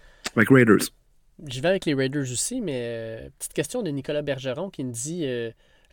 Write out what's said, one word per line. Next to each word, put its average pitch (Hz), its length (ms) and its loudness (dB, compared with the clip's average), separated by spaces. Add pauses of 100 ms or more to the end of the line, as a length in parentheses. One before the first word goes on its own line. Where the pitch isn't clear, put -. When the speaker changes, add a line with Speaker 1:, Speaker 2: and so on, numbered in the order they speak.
(340)
Speaker 1:
Fait - 100 6
que - 80 4
Raiders. 113 380 8 (560)
Speaker 2:
Je 131 160 -10
vais 165 60 2
avec 190 180 0
les 151 80 2
Raiders 135 360 0
aussi, 240 300 -4
mais, 143 220 -4
euh, 117 460 -8 (100)
petite - 160 -14
question - 280 -4
de 180 60 -4
Nicolas 147 320 -4
Bergeron 139 480 -6
qui 147 160 -10
me 127 80 -6
dit, 151 320 -6
euh, 120 260 -4 (420)